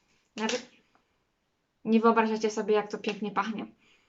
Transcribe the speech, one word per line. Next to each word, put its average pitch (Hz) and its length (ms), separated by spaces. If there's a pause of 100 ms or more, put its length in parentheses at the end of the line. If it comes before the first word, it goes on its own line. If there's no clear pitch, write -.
(360)
Nawet 226 340 (1160)
nie 220 140
wyobrażacie 220 500
sobie, 208 260
jak 208 160
to 214 60
pięknie 202 340
pachnie. 196 340 (440)